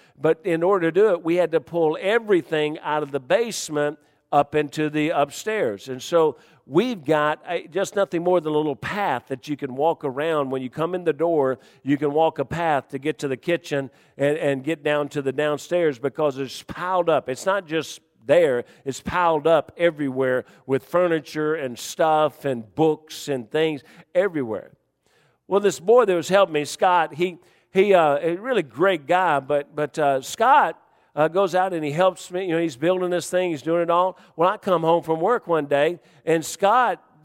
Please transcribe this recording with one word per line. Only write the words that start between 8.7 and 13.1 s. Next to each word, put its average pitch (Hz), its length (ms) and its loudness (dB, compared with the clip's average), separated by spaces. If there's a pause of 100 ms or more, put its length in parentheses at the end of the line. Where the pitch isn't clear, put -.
path 175 520 -4
that 135 200 -10
you 147 80 -6
can 127 180 -10
walk 151 300 -2
around. 143 460 -2
When 131 120 -4
you 127 80 -8
come 165 240 -4
in 180 100 -6
the 160 80 0
door, 143 460 0 (240)
you 139 140 0
can 143 160 -2
walk 156 260 2
a 139 60 -4
path 156 440 -2
to 139 100 -10
get 147 220 -6